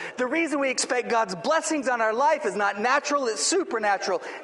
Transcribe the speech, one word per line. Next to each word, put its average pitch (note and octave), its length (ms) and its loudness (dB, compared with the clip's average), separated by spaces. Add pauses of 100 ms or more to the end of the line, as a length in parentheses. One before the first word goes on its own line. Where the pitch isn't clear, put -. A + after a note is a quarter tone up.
(160)
The B3+ 100 0
reason D4 340 0
we C4+ 100 2
expect B3 380 -2
God's A3+ 260 0
blessings C#4+ 540 0
on B3 120 2
our A3 140 2
life D4+ 320 2
is F#3 100 -2
not G#3 240 0
natural, C#4 460 2
it's A3 160 -2
supernatural. G#3 800 0 (220)